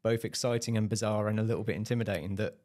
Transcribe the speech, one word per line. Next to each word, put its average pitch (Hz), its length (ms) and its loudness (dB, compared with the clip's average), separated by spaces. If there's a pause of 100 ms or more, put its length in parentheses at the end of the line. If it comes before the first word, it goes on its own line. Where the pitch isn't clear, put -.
both 113 200 2
exciting 117 540 0
and 110 100 2
bizarre 107 400 0
and 107 100 2
a 110 60 2
little 113 220 0
bit 104 100 0
intimidating 98 600 -2
that 107 300 -4